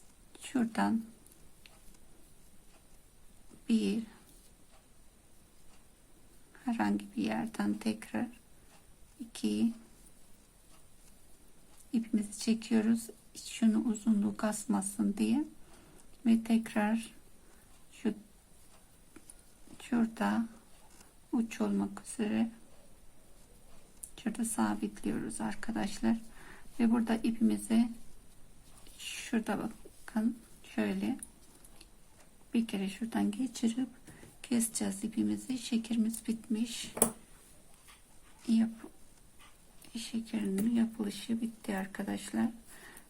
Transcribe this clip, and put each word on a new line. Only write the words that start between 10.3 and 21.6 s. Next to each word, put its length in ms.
ipimizi 460
çekiyoruz. 680
Şunu 380
uzunluğu 540
kasmasın 800
diye. 260
Ve 180
tekrar 680
şu, 220
şurada 640
uç 300